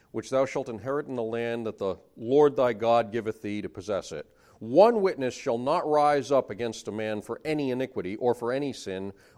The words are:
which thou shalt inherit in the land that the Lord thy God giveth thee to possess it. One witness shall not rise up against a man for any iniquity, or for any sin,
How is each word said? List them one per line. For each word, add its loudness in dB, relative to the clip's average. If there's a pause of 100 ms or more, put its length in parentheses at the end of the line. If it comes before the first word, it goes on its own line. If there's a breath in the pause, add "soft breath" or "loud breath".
(120)
which -8
thou 2
shalt -4
inherit -6
in -8
the -4
land -4
that -6
the -2 (180)
Lord 4
thy 2
God 2
giveth -4
thee -4
to -8
possess -6
it. -10 (320 soft breath)
One 6
witness 0
shall -2
not 0
rise 4
up 2
against -8
a -6
man -4
for -10
any -2
iniquity, -4
or 2
for -2
any -2
sin, -8 (260 loud breath)